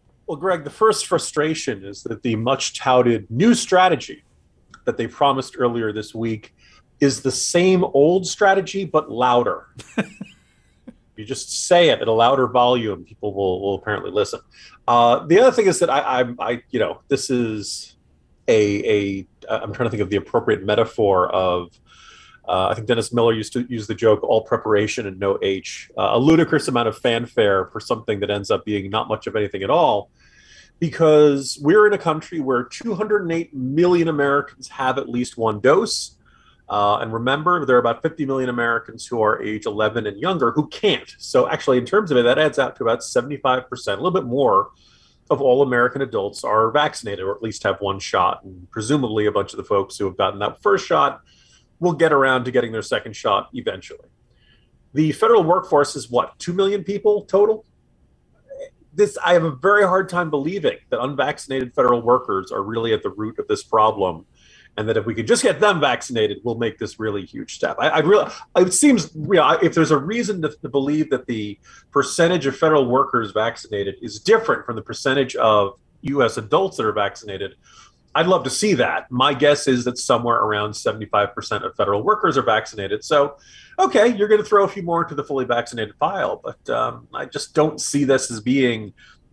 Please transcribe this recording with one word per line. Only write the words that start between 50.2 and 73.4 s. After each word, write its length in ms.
that 220
first 240
shot 360
will 140
get 180
around 340
to 60
getting 200
their 100
second 340
shot 380
eventually. 560
The 180
federal 320
workforce 520
is 140
what, 300
two 140
million 300
people 400
total? 420
This, 300
I 100
have 100
a 80
very 320
hard 240
time 220
believing 480
that 120
unvaccinated 720
federal 260
workers 480
are 140
really 300
at 100
the 60
root 300
of 100
this 120
problem, 640
and 100
that 80
if 100
we 80
could 140
just 160
get 160
them 220
vaccinated, 640
we'll 100
make 220
this 200
really 280
huge 300
step. 220
I, 120
I 100
really, 320
it 180
seems, 400
you 200
know, 280
if 140
there's 160
a 60
reason 460
to, 60
to 200
believe 400
that 180
the 320
percentage 540
of 100
federal 320
workers 440
vaccinated 720